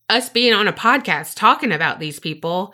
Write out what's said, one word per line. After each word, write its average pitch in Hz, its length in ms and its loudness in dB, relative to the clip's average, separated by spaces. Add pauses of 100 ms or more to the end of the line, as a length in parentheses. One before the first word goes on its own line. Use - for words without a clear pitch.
us 247 200 0
being 240 240 2
on 208 140 2
a 180 60 0
podcast 220 600 0
talking 233 360 2
about 156 280 -2
these 151 200 -10
people, 170 540 -6